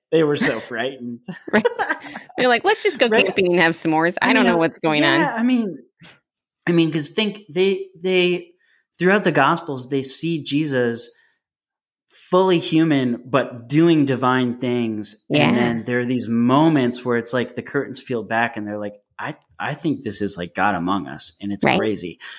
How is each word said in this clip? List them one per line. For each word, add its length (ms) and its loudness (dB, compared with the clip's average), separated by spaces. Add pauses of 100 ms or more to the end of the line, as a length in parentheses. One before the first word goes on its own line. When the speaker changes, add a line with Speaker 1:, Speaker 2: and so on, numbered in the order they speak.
(120)
Speaker 1:
They 120 4
were 120 2
so 240 -2
Speaker 2:
<laughs> 120 -16
Speaker 1:
frightened." 500 -8 (320)
Speaker 2:
Right. 120 2 (720)
They're 140 2
like, 160 2
"Let's 180 2
just 160 0
go 80 4
Speaker 1:
Right? 160 4
Speaker 2:
camping 300 0
and 80 4
have 120 4
s'mores. 480 0
I 100 2
Speaker 1:
I 20 4
Speaker 2:
don't 100 4
Speaker 1:
mean, 80 4
Speaker 2:
know 60 2
what's 220 0
going 240 2
Speaker 1:
yeah, 300 2
Speaker 2:
on." 60 -4
Speaker 1:
I 40 0
mean, 340 0 (920)
I 60 2
mean, 180 4
'cause 200 -2
think 380 -4
they, 380 0 (100)
they, 520 0 (500)
throughout 240 4
the 80 2
Gospels, 580 0
they 140 -2
see 400 -6
Jesus 640 -2 (1000)
fully 500 2
human, 640 2
but 440 -2
doing 360 4
divine 540 0
things. 720 -4
Speaker 2:
Yeah. 200 4
Speaker 1:
And 80 2
then 280 0
there 160 0
are 40 -2
these 220 -2
moments 800 4
where 120 0
it's 160 -4
like 220 -2
the 60 -8
curtains 400 -6
peel 220 -6
back 340 -2
and 100 -8
they're 100 -6
like, 180 -8 (220)
"I, 180 -10 (240)
I 140 -6
think 300 -4
this 180 -6
is, 160 -4
like, 180 -10
God 200 0
among 320 -4
us, 340 -12
and 120 -8
it's 100 -4
Speaker 2:
Right. 160 2
Speaker 1:
crazy." 400 -4 (200)